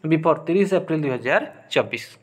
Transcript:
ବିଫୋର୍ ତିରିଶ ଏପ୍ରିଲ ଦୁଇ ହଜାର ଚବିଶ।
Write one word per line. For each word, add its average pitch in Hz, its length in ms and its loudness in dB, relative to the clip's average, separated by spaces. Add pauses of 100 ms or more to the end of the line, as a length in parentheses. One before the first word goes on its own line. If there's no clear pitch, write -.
ବିଫୋର୍ 160 420 2
ତିରିଶ 190 280 2
ଏପ୍ରିଲ 160 280 0
ଦୁଇ 139 80 -2
ହଜାର 127 320 0 (280)
ଚବିଶ। - 340 -2 (180)